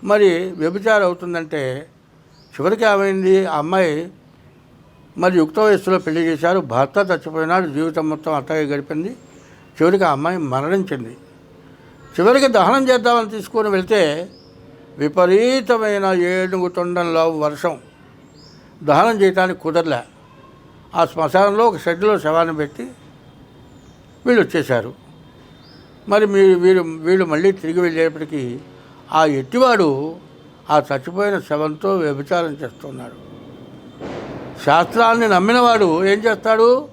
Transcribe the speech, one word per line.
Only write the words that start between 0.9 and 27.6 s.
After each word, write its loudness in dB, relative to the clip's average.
అవుతుందంటే -6
చివరికి -2
ఏమైంది? 2
ఆ -4
అమ్మాయి 0
మరి 2
యుక్త -2
వయస్సులో 2
పెళ్లి -2
చేశారు, 0
భర్త -2
చచ్చిపోయినాడు, -2
జీవితం -2
మొత్తం -6
అట్టగే -4
గడిపింది. -6
చివరికి 2
ఆ 2
అమ్మాయి -2
మరణించింది. -4
చివరికి 4
దహనం 4
చేద్దామని 2
తీసుకొని -4
వెళ్తే 0
విపరీతమైన 2
ఏనుగు -2
తొండంలో 0
వర్షం, -4
దహనం 4
చేయడానికి 0
కుదరలే. -2
ఆ 0
శ్మశానంలో 0
ఒక -6
షెడ్లో -2
శవాన్ని 0
పెట్టి -8
వీళ్ళు 4
వచ్చేశారు. -2
మరి 4
మీ-, 6
వీరు, 4
వీళ్ళు 2
మళ్ళీ 2
తిరిగి -4